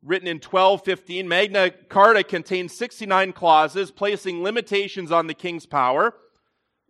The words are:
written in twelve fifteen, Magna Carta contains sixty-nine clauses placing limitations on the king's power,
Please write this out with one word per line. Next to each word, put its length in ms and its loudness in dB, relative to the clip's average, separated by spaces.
written 240 -4
in 140 -8
twelve 420 2
fifteen, 460 -6
Magna 420 0
Carta 500 4
contains 540 -8
sixty-nine 560 -2
clauses 580 2
placing 540 -6
limitations 720 -6
on 140 0
the 60 -8
king's 320 -10
power, 480 0